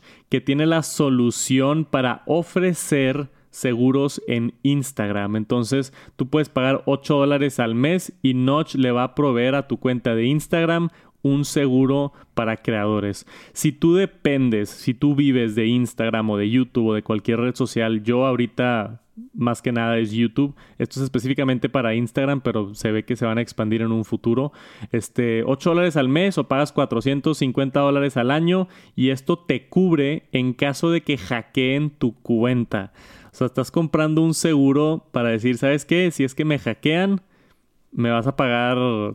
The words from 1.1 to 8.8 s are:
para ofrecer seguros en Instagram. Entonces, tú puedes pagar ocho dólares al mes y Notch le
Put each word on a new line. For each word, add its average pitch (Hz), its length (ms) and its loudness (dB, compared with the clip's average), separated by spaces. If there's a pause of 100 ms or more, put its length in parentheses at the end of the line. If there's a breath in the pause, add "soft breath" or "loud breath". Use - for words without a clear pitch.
para 127 420 -2
ofrecer 147 1000 0 (220 soft breath)
seguros 131 800 0
en 117 340 -2
Instagram. 104 720 -2
Entonces, 123 580 -2 (220 loud breath)
tú 131 140 -4
puedes 151 200 0
pagar 135 380 0
ocho 139 300 0
dólares 143 420 0
al 113 160 -2
mes 156 380 -2 (100)
y 131 120 2
Notch 131 420 0
le 127 160 2